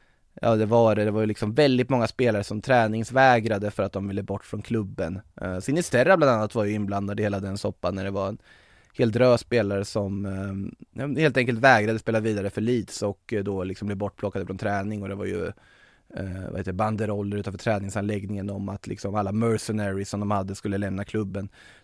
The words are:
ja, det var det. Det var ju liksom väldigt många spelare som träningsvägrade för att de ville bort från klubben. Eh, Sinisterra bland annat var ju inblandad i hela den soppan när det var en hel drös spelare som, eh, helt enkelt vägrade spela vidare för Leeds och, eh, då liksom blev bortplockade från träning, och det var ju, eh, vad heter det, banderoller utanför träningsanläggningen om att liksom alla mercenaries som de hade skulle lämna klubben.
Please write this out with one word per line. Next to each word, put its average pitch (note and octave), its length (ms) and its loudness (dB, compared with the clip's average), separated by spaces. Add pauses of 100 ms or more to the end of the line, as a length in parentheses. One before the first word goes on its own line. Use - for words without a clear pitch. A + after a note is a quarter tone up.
(420)
ja, A2+ 140 4
det G#2+ 100 2
var A2+ 300 6
det. G#2 80 2
Det G#2+ 60 2
var G#2 100 0
ju A2 60 2
liksom G#2+ 280 -2
väldigt B2+ 360 4
många A#2+ 160 2
spelare G#2+ 380 2
som G#2+ 160 -6
träningsvägrade A2+ 1120 4
för - 120 -2
att G2 100 -2
de G2 160 -4
ville G2 140 -4
bort G2 220 -6
från G#2+ 180 -10
klubben. G2 580 -4 (200)
Eh, F#2 180 -4
Sinisterra C#3+ 580 2
bland D3 160 6
annat G#2+ 220 0
var A2 100 0
ju G#2 80 -2
inblandad G2+ 480 -2
i - 20 0
hela G2+ 180 -2
den G2 180 -6
soppan F#2+ 360 -4
när F#2+ 100 -4
det G2 60 -4
var G2 180 -2
en G#2+ 100 -8 (580)
hel A#2+ 160 2
drös A#2+ 280 6
spelare G2+ 440 0
som, G2+ 420 -4 (680)
eh, C3+ 260 -4
helt D3 140 4
enkelt B2 220 2
vägrade A2+ 400 6
spela A2 220 0
vidare G#2 300 0
för G#2+ 100 -4
Leeds A2+ 420 -2
och, G2+ 300 -4
eh, G#2 120 -2
då F#2+ 200 -2
liksom F#2+ 220 -6
blev G2+ 120 -4
bortplockade G2 480 -4
från F#2+ 120 -8
träning, G2+ 440 -2
och G2 60 -6
det G2 60 -6
var G2 100 -6
ju, F#2 220 -4 (720)
eh, F#2 340 -8
vad - 80 -8
heter F#2+ 60 -4
det, F#2 80 -6
banderoller G#2 640 -2
utanför G2 220 -6
träningsanläggningen G2+ 920 -2
om G2 180 -6
att G2 180 -10
liksom G2+ 280 -6
alla G2+ 180 0
mercenaries G#2+ 800 0
som G2+ 100 -4
de G2+ 100 -2
hade G2 240 -2
skulle G2 240 -4
lämna G2 260 -4
klubben. G2+ 440 -4 (360)